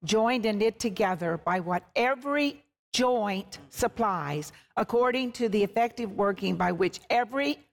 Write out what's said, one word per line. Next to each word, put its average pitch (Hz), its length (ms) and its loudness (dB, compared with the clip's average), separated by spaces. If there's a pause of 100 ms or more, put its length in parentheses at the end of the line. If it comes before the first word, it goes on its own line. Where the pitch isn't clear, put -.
joined 220 420 2
and 208 140 0
knit 226 180 2
together 185 680 -2
by 180 180 0
what 175 220 -2 (120)
every 285 640 0 (320)
joint 214 640 0 (120)
supplies, 165 840 -2 (260)
according 240 560 2
to 240 160 0
the 202 140 4
effective 226 480 -2
working 196 460 0
by 180 160 2
which 170 260 0 (100)
every 247 480 0 (160)